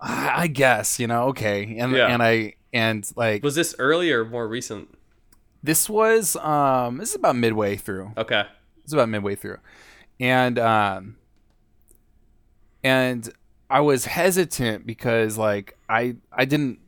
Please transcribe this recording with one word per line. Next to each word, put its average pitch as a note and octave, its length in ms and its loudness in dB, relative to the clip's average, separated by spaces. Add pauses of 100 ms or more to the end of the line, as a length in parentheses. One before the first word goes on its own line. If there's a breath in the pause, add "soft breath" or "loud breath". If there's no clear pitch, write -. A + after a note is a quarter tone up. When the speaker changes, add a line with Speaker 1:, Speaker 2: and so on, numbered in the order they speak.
Speaker 1:
I, C3+ 420 -4
I F3 60 0
guess, B2+ 500 2
you A#2+ 80 -2
know, A#2 220 0
okay." G#2+ 500 -4
And, B2+ 140 -2
Speaker 2:
Yeah. B2 160 4
Speaker 1:
and A#2+ 140 2
I, A2+ 320 2 (180)
and, A2+ 440 -2
like, A2 280 0
Speaker 2:
Was C#3+ 100 -2
this E3 240 -2
early D#3+ 320 2
or A#2 140 2
more A#2 240 -8
recent? A2+ 500 -10 (640)
Speaker 1:
This D#3 260 0
was, A3 480 2
um, C3+ 640 0
this G#3+ 120 -8
is - 60 -6
about D3 200 2
midway G#2+ 400 0
through. F#2+ 400 -10
Speaker 2:
Okay. A2 280 0 (400)
Speaker 1:
It's D3 80 -12
about C3 160 2
midway G2+ 280 -2
through. F#2+ 220 -12 (600 loud breath)
And, B2+ 400 2
um, G#2+ 580 0 (1700)
and B2+ 440 2 (420)
I C3 100 4
was C#3+ 260 2
hesitant E3+ 800 0
because, A2+ 520 -2
like, G#2 400 -2 (100)
I, A#2+ 280 0 (160)
I B2+ 140 2
didn't C#3 420 -2